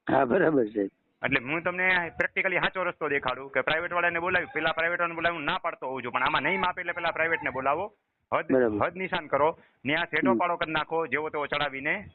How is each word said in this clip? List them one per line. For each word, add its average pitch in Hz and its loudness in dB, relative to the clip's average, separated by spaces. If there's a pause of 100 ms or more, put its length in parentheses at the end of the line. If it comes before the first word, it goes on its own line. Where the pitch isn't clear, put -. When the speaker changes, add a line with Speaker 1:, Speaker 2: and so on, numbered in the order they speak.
(120)
Speaker 1:
હા, 135 4
બરાબર, 147 4
સાહેબ. 107 0 (260)
Speaker 2:
એટલે 127 -2
હું 165 -2
તમને 180 0
પ્રેક્ટિકલી 185 0
સાચો 180 -2
રસ્તો 165 -2
દેખાડું 135 -2
કે 131 2
પ્રાઇવેટ 165 -2
વાળાને 170 2
બોલાવી, 175 0
પેલા 160 0
પ્રાઇવેટ 165 0
વાળાને 170 0
બોલાવી, 170 0
હું 151 -6
ના 175 0
પાડતો 160 -6
હોઉં 131 -4
છું, 120 -6
પણ 127 0
આમાં 147 2
નહીં 185 0
માપે 185 -2
એટલે 175 -6
પેલા 170 -2
પ્રાઇવેટને 156 -2
બોલાવો, 139 -2 (400)
હદ, 160 0
Speaker 1:
બરાબર. 120 4
Speaker 2:
હદ - -2
નિશાન 165 -4
કરો, 147 2 (280)
ન્યા 156 0
સેટો 160 2
Speaker 1:
હમ. 185 4
Speaker 2:
પાડો 175 0
કરી 165 -2
નાખો, 160 -2
જેવો 156 -6
તેવો 151 -4
ચડાવીને. 143 -4